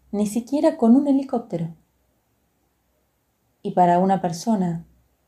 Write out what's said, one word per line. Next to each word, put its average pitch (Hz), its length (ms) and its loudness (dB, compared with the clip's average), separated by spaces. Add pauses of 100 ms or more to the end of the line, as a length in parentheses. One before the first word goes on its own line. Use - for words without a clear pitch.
(120)
ni 208 160 -2
siquiera 294 480 -2
con 233 180 6
un 285 140 2
helicóptero. 208 680 -4 (1900)
Y 196 40 -6
para 175 280 4
una 190 220 2
persona, 175 640 -4 (440)